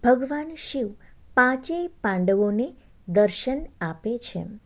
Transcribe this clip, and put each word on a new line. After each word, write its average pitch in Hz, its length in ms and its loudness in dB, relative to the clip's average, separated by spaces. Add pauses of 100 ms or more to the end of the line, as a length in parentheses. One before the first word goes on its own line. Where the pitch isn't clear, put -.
ભગવાન 285 520 2
શિવ 254 340 -6 (440)
પાંચેય 262 540 2
પાંડવોને 202 880 0 (320)
દર્શન 208 580 0 (160)
આપે 175 360 -4
છે. 170 280 -8 (200)